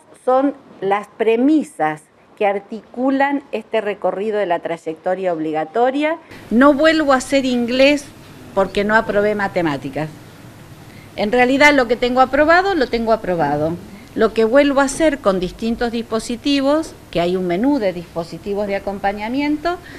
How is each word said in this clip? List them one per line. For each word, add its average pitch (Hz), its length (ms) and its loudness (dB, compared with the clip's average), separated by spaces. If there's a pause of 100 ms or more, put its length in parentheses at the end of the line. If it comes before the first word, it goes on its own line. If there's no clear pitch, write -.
(240)
son 262 300 2 (260)
las 196 280 -2
premisas 226 960 0 (340)
que 208 80 0
articulan 262 1040 -2
este 220 300 -4
recorrido 202 580 -4
de 202 60 0
la 170 140 0
trayectoria 170 760 -4
obligatoria. 226 840 -2 (340)
No 262 220 6
vuelvo 311 380 2
a 262 60 6
hacer 262 280 0
inglés 254 600 2 (500)
porque 196 280 0
no 214 120 0
aprobé 208 400 0
matemáticas. 160 720 -4 (1080)
En 208 160 -2
realidad 262 420 4
lo 262 140 2
que 240 80 0
tengo 247 260 2
aprobado, 330 520 4
lo 269 140 0
tengo 226 260 0
aprobado. 165 600 -2 (400)
Lo - 180 0
que 226 120 2
vuelvo 277 360 2
a 277 40 2
hacer 277 340 0
con 190 200 0
distintos 226 520 -4
dispositivos, 269 1040 -2 (180)
que 165 100 -2
hay 180 140 0
un 185 120 -4
menú 240 320 0
de 196 140 0
dispositivos 170 720 -8
de 196 80 -4
acompañamiento, 226 1000 -4 (220)